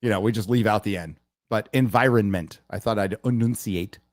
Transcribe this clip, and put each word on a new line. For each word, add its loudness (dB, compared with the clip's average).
You -2
know, 2
we 0
just -4
leave 2
out 2
the -2
N, -10
but -4
environment, 2
I -8
thought -2
I'd -2
enunciate. -2